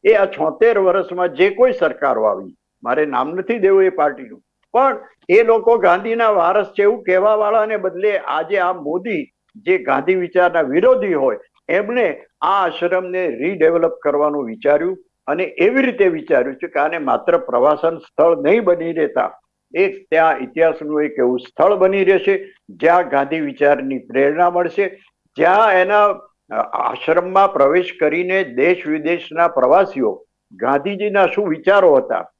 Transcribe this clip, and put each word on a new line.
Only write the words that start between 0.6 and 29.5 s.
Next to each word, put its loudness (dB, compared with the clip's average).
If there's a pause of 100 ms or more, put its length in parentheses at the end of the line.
વર્ષમાં 0
જે 4
કોઈ 2
સરકારો -2
આવી, -2 (260)
મારે -2
નામ -4
નથી -4
દેવું 4
એ 2
પાર્ટીનું, -4 (300)
પણ 2 (300)
એ 6
લોકો 2
ગાંધીના 0
વારસ 0
છે -4
એવું 0
કહેવાવાળાને 0
બદલે -2
આજે -4
આ 0
મોદી -8 (240)
જે 0
ગાંધી -2
વિચારના 0
વિરોધી 2
હોય 0 (320)
એમણે -2 (200)
આ 0
આશ્રમને -4
રીડેવલપ 0 (100)
કરવાનું -2
વિચાર્યું -2 (220)
અને -4
એવી 0
રીતે 0
વિચાર્યું -2
છે -10
કે -6
આને -2
માત્ર -2
પ્રવાસન 0
સ્થળ 0
નહીં 2
બની 0
રહેતા, -4 (340)
એ 0
ત્યાં 0
ઇતિહાસનું -2
એક -8
એવું 0
સ્થળ 0
બની 2
રહેશે 0 (140)
જ્યાં 2
ગાંધી -2
વિચારની 0
પ્રેરણા 0
મળશે, -4 (360)
જ્યાં 4
એના, 4
અ, -6 (180)
આશ્રમમાં 0
પ્રવેશ 2 (100)
કરીને -2
દેશ 0
વિદેશના -2
પ્રવાસીઓ 0 (280)